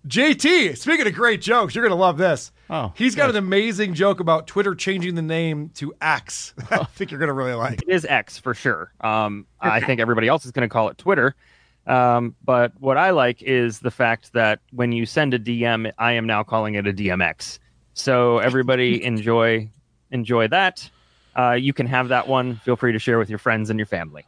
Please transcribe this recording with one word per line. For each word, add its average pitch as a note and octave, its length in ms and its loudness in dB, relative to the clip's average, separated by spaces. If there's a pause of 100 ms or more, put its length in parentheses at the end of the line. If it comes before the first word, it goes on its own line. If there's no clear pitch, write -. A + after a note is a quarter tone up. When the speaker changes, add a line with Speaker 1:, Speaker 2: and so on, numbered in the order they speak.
Speaker 1:
J B3 280 2
T, C4 420 2
speaking D#4 320 0
of E3 60 -4
great A3+ 260 0
jokes, G#3 340 0
you're A#3 100 0
gonna F#3 160 2
love F3+ 180 4
this. E3 340 0 (180)
Speaker 2:
Oh, B2+ 240 -4
Speaker 1:
He's B3 220 0
got C#4+ 100 2
Speaker 2:
good. A3+ 100 0
Speaker 1:
an G3+ 80 0
amazing G3 500 0
joke F#3+ 260 2
about D#3+ 260 0
Twitter G3 300 -2
changing F3+ 400 -4
the E3 60 -4
name D#3+ 520 -4
to - 260 -8
X. - 640 -4
<laughs> - 80 -12
I G3 140 0
think - 260 -10
you're C#3+ 100 -12
gonna D3+ 120 0
really B2+ 220 -4
like. A#2 280 -6
Speaker 3:
It - 60 -8
is F3 160 0
X C#3 340 -2
for B2 160 -4
sure. F2+ 460 -4
Um, G#2+ 460 -2 (140)
I A2+ 180 0
Speaker 4:
Okay. - 80 -2
Speaker 3:
think B2+ 140 0
everybody A2+ 280 2
else D#3 160 2
is B2+ 80 -16
gonna A#2+ 160 0
call A2 200 0
it - 100 -10
Twitter. C#3 360 2 (500)
Um, A#2+ 600 2
but B2 340 2
what C3+ 180 0
I F#3 140 2
like B2+ 320 0
is A#2+ 380 0
the B2 100 -2
fact A#2 440 -2
that A2 260 2 (100)
when B2 220 -2
you A#2 120 -2
send C#3 300 0
a B2 40 0
D A#2 260 -2
M, A2+ 240 0 (100)
I A#2 140 2
am A2+ 140 0
now G#2+ 180 0
calling G#2+ 320 -2
it G2+ 100 -2
a G2+ 60 0
D G2 180 -4
M F#2 100 -2
X. - 380 -4 (360)
So B2 440 2
everybody B2 680 2
Speaker 4:
<laughs> - 0 -
Speaker 3:
enjoy, A2+ 640 0 (440)
enjoy A#2 360 0
that. F#3 400 -2 (480)
Uh, B2 160 2
you C3+ 200 0
can C3 160 -2
have B2+ 200 2
that B2 200 0
one. B2+ 360 0
Feel B2 120 0
free B2 160 0
to A2 80 -2
share A#2 180 0
with G#2+ 100 0
your G#2+ 120 -8
friends A2 280 -2
and A2 120 -2
your G#2+ 60 -4
family. D#2 420 -10